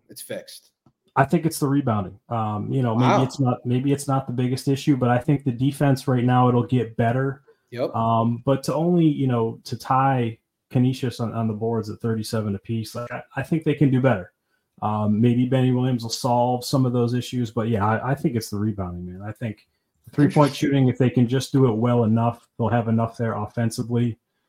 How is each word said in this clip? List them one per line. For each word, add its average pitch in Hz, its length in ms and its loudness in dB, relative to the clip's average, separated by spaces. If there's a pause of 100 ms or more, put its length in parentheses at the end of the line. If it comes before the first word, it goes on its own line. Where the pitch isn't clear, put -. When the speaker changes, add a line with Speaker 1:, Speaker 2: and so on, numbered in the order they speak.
Speaker 1:
it's - 120 -20
fixed. - 500 -16 (440)
Speaker 2:
I 139 80 4
think 160 220 -2
it's - 140 -6
the 147 80 -2
rebounding. 110 520 -4 (100)
Um, 107 440 -6
you 131 80 -2
know, 117 140 0
maybe 127 120 2
Speaker 1:
Wow. 165 160 2
Speaker 2:
it's - 160 -4
not, 123 260 -2
maybe 127 280 0
it's 139 140 -4
not 135 180 -2
the 123 80 -8
biggest 127 340 -2
issue, 139 300 2
but 123 120 2
I 123 100 2
think 143 240 0
the 135 80 0
defense 135 560 0
right 127 160 2
now, 127 260 4
it'll 120 160 2
get 113 320 -2
better. 131 460 0 (260)
Speaker 1:
Yep. 123 240 -6
Speaker 2:
Um, 113 520 0
but 135 180 2
to - 100 -4
only, 170 320 4
you 139 220 2
know, 117 360 0
to 120 140 -8
tie 131 640 0 (320)
Canisius 131 480 0
on, 113 140 -4
on 113 140 -2
the 110 60 -2
boards 110 360 -2
at - 100 -10
thirty-seven 110 560 -4
apiece, 113 400 -8
like, 120 160 -10
I, 127 120 -10 (120)
I 131 80 -4
think 160 200 -2
they 151 100 2
can 147 160 4
do 127 120 4
better. 113 320 2 (480)
Um, 107 380 0
maybe 120 260 4
Benny 127 260 2
Williams 123 320 0
will 113 60 -10
solve 120 560 0
some 131 200 2
of 123 80 0
those 120 200 0
issues, 120 380 -4
but 113 160 -2
yeah, 107 180 0
I, 113 260 0
I 139 40 0
think 135 200 -2
it's 107 140 -4
the 104 80 -6
rebounding, 95 480 -4
man. 92 220 -12
I 107 40 -8
think - 360 -10 (380)
the - 60 -20
three-point 147 380 4
Speaker 1:
Interesting. 143 200 -2
Speaker 2:
shooting, 135 180 4
if 120 100 0
they 127 120 2
can 123 180 2
just 131 240 -2
do 135 160 4
it 107 80 2
well 120 300 2
enough, 117 420 0 (100)
they'll 113 120 -2
have 117 180 0
enough 113 300 0
there 113 160 -2
offensively 117 840 -2 (320)